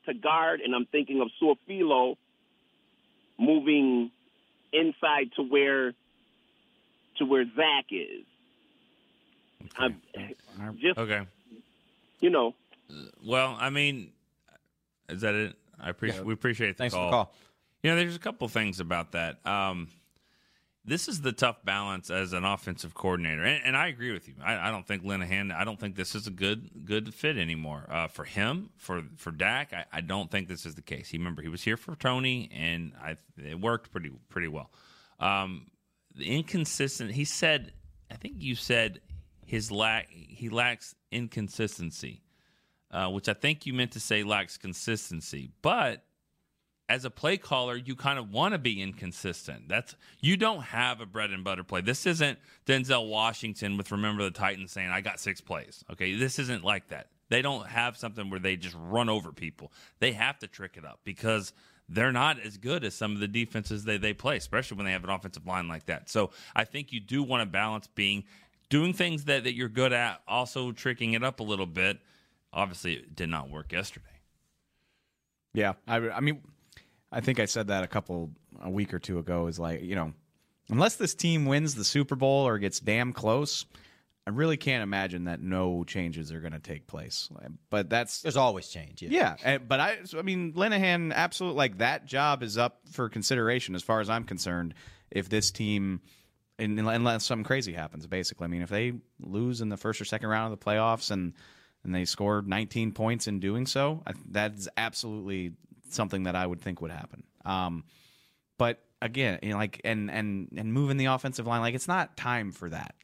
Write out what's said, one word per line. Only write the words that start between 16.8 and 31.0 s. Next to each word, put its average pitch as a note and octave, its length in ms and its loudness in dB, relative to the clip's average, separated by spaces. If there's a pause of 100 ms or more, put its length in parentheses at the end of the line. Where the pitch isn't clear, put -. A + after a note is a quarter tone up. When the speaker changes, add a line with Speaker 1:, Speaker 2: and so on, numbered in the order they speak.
Speaker 3:
for F#2 60 0
Speaker 2:
call. F2+ 100 2
Speaker 3:
the B2+ 60 4 (100)
call. - 100 -20 (460)
Speaker 2:
You D#3 100 4
know, E3+ 60 6
there's F3 180 2
a E3+ 40 -10
couple G#3+ 280 -4
things G#2 320 0
about E2+ 340 0
that. E2 320 -2
Um, F#2+ 440 0 (960)
this D#3 220 -2
is G3 140 -4
the C3 100 0
tough A#2+ 340 0
balance G2 440 -2
as F#2 240 0
an F2+ 120 0
offensive F#2 480 -2
coordinator, E2+ 500 0
and, C3 220 2
and C3 120 2
I E3 100 2
agree B2 240 -4
with F#2 160 -6
you. C2 160 -18
I, G2 240 0
I A2 40 0
don't G2 140 -6
think F#2+ 180 -4
Linehan, F#2+ 500 -2
I E2 100 0
don't G#2+ 160 -4
think G2 160 -6
this F#2 180 -4
is G#2+ 140 -6
a G#2 40 -8
good, G2 540 -2
good G#2+ 280 -2
fit D3+ 240 -2
anymore, D#2 520 -4
uh, D#2+ 180 -2
for - 180 -10
him, C#3 520 -2
for, F2 260 -6 (140)
for - 140 -8
Dak. G#2 420 0
I, F2 180 -6
I E2 100 -4
don't F#2 280 -2
think F#2+ 200 -2
this F2 160 -8
is D#2+ 100 -10
the D2+ 60 -16
case. - 280 -10